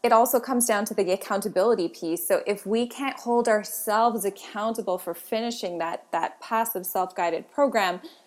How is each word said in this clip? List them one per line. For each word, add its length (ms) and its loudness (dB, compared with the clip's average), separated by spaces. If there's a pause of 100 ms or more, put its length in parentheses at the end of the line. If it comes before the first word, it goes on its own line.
it 80 6
also 260 6
comes 280 2
down 180 2
to 100 -6
the 160 2
accountability 760 2
piece. 400 -4
So 180 4
if 200 -4
we 200 0
can't 320 -6
hold 300 2
ourselves 760 2
accountable 720 -4
for 160 -8
finishing 640 -6
that, 340 -6
that 280 -2
passive 440 -2
self-guided 680 -2
program, 500 2 (260)